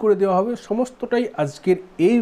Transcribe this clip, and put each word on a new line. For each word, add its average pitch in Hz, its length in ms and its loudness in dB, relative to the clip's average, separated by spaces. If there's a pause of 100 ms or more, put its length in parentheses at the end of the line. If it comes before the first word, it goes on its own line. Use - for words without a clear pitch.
করে 214 200 4
দেওয়া 190 180 2
হবে, 220 120 -2 (160)
সমস্তটাই 240 580 -4 (180)
আজকের 180 340 -2 (300)
এই 233 140 4